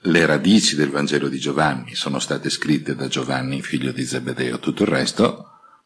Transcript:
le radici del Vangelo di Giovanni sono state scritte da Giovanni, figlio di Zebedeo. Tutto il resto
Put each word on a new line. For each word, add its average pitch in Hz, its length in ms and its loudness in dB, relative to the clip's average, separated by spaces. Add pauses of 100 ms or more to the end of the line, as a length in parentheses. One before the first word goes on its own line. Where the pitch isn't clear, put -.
le 82 200 4
radici 78 500 4
del 73 140 2
Vangelo 71 400 0
di 65 100 -4
Giovanni 67 560 0
sono 69 240 -4
state - 300 -4
scritte 73 440 0
da 65 140 -4
Giovanni, 65 540 -4
figlio 65 320 -4
di 67 120 -6
Zebedeo. 64 540 -4
Tutto - 240 -2
il - 60 4
resto - 720 0 (260)